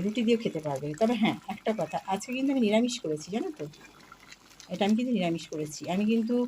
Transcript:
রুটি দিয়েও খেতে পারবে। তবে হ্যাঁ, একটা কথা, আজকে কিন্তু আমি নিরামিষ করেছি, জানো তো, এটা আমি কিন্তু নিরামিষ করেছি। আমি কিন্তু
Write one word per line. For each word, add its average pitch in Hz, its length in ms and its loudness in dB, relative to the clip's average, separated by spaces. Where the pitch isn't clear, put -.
রুটি 208 220 0
দিয়েও 226 220 4
খেতে 165 160 -2
পারবে। 147 280 -4
তবে 226 140 4
হ্যাঁ, 196 220 2
একটা - 260 -2
কথা, 165 160 -4
আজকে 196 260 -4
কিন্তু 262 200 0
আমি 269 140 2
নিরামিষ 226 340 4
করেছি, 156 300 -4
জানো 254 180 -2
তো, 151 60 -8
এটা 185 120 -2
আমি 214 120 4
কিন্তু 247 220 0
নিরামিষ 170 340 0
করেছি। 151 300 -6
আমি 202 100 2
কিন্তু 226 320 2